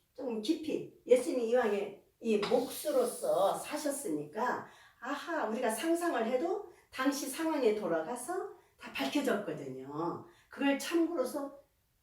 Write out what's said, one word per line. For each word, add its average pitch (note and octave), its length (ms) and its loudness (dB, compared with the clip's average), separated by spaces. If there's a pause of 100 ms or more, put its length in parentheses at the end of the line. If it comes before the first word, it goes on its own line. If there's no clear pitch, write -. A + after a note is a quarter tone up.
(140)
조금 A3+ 260 -4
깊이 - 640 -2
예수님이 B3 460 4
이왕에 G#3+ 520 0 (180)
이 A3 180 2
몫으로서 G#3+ 1200 2
사셨으니까 - 1120 -4 (320)
아하, C#4 480 -4
우리가 A3+ 220 0
상상을 E4 560 2
해도 E4 460 -2 (180)
당시 - 380 0
상황에 C#4+ 460 2
돌아가서 G#3 580 -2 (460)
다 - 140 -16
밝혀졌거든요. D3+ 1300 -2 (240)
그걸 C#4 300 2
참고로서 D4+ 800 0 (440)